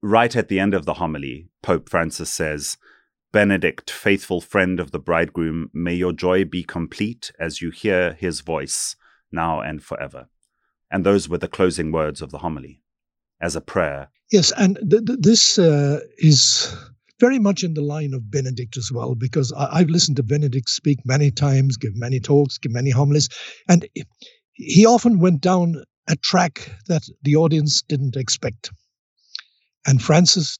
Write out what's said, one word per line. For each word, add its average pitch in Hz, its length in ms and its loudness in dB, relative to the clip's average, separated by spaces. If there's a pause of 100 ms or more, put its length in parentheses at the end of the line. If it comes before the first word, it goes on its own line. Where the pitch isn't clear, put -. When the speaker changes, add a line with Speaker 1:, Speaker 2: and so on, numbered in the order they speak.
Speaker 1:
Right 113 340 2
at 117 140 0
the 95 100 0
end 98 140 2
of 87 120 -2
the 76 100 -2
homily, 76 540 -8 (140)
Pope 85 260 -2
Francis 85 420 -4
says, 76 460 -6 (540)
"Benedict, 98 580 0
faithful 95 500 -2
friend 92 400 0
of 80 120 -8
the 82 80 -6
bridegroom, 82 760 -2
may 87 220 -4
your 90 180 -2
joy 92 320 0
be 85 180 -6
complete 104 760 -8
as 82 220 -10
you 82 100 -8
hear 90 420 0
his 82 280 -6
voice - 540 -6 (360)
now 82 300 -4
and 76 220 -10
forever." - 460 -14 (640)
And 95 120 -2
those 95 240 2
were 85 120 -4
the 90 80 -6
closing 85 440 -2
words 76 300 -4
of 73 80 -14
the 71 100 -14
homily 76 420 -10 (600)
as 82 140 -4
a 82 60 -8
prayer. 71 480 -4 (220)
Speaker 2:
Yes, 185 200 4
and 196 260 2 (120)
th-, 220 160 4
th-, 254 140 -2
this, 220 380 4
uh, 147 440 4 (180)
is - 540 4 (460)
very 254 200 4
much 202 240 0
in 170 100 -4
the 151 80 -4
line 147 320 -4
of 117 160 -8
Benedict 127 480 -6
as 120 140 -6
well, 131 240 -4
because 131 380 -2
I, 139 260 -2
I've 175 100 4
listened 160 280 0
to 135 60 0
Benedict 135 460 -2
speak 143 360 -2
many 139 260 2
times, 135 460 0
give 107 180 -8
many 120 240 -4
talks, 143 380 2
give 120 140 -6
many 123 180 -2
homilies, 143 400 2 (380)
and 175 200 4 (640)
he - 320 6
often 233 340 4
went 165 220 2
down 175 420 0 (240)
a 151 100 -2
track - 540 -2 (160)
that 165 160 0 (200)
the 147 120 4
audience 156 460 2
didn't 135 340 -4
expect. 123 540 -6 (1160)
And 131 140 4
Francis 160 580 2